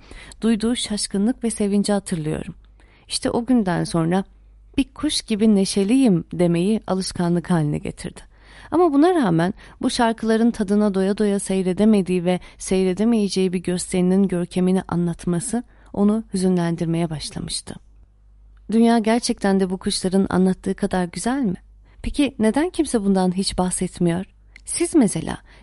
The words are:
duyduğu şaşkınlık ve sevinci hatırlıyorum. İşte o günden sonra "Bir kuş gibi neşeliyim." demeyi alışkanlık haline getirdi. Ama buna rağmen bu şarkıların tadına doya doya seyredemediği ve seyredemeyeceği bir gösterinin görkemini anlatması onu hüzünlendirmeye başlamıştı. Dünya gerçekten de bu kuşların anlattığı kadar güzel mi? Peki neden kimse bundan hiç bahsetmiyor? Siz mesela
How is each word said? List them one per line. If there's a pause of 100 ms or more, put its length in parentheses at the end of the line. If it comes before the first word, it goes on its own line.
(400)
duyduğu
şaşkınlık
ve
sevinci
hatırlıyorum. (540)
İşte
o
günden
sonra (520)
"Bir
kuş
gibi
neşeliyim."
demeyi
alışkanlık
haline
getirdi. (500)
Ama
buna
rağmen (280)
bu
şarkıların
tadına
doya
doya
seyredemediği
ve (180)
seyredemeyeceği
bir
gösterinin
görkemini
anlatması (300)
onu (100)
hüzünlendirmeye
başlamıştı. (1000)
Dünya
gerçekten
de
bu
kuşların
anlattığı
kadar
güzel
mi? (480)
Peki
neden
kimse
bundan
hiç
bahsetmiyor? (380)
Siz
mesela (240)